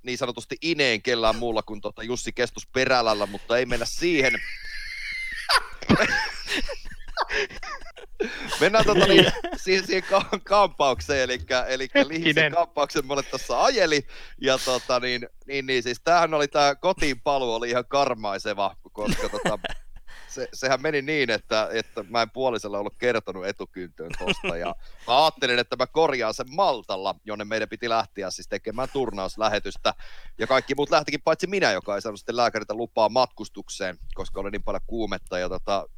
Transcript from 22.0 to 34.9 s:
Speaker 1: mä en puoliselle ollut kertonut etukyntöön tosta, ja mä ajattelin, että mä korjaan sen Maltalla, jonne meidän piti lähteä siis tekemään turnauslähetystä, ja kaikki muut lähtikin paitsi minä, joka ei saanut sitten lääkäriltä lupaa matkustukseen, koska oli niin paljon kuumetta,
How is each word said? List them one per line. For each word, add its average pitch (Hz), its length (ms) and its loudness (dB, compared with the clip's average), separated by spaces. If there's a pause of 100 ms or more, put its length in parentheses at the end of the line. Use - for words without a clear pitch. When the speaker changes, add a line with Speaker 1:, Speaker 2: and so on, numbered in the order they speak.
Speaker 1:
mä 117 120 2
en 113 80 0
puoliselle 110 480 -2
ollut 101 200 -6
kertonut 104 480 -2
etukyntöön 87 760 -8
tosta, - 380 -4
ja 85 180 -6 (320)
mä 127 180 6
ajattelin, 123 340 2
että 123 160 -2
mä 127 120 0
korjaan 135 460 2
sen 123 220 -8
Maltalla, 104 600 0 (100)
jonne 107 200 -6
meidän 107 240 -2
piti 117 200 -6
lähteä 113 420 -2
siis - 160 -12
tekemään 110 460 -4
turnauslähetystä, 104 1000 -2 (440)
ja 113 100 -2
kaikki 131 280 2
muut 143 160 -2
lähtikin 147 300 2
paitsi 160 260 0
minä, 180 240 2
joka 101 240 -2
ei 98 60 -2
saanut 104 180 -8
sitten 120 180 -4
lääkäriltä 110 360 0
lupaa 110 360 2
matkustukseen, 101 880 -2 (180)
koska 95 240 -4
oli 98 120 -4
niin 101 120 -4
paljon 98 240 -2
kuumetta, 101 520 -4